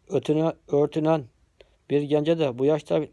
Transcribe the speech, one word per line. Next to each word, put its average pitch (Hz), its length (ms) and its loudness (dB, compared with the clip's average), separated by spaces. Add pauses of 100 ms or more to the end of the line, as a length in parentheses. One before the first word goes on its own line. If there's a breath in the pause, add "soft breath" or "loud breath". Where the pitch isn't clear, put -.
ötüne-, 156 440 0 (160)
örtünen 151 560 0 (640 soft breath)
bir 147 120 0
gence 151 360 0
de 131 200 -2
bu 131 60 0
yaşta 156 360 0 (120)